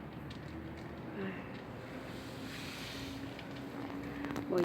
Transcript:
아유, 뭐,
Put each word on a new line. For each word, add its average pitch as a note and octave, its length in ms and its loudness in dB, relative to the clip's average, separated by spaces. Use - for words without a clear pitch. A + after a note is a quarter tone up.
아유, F#3+ 140 4
뭐, F#3 160 8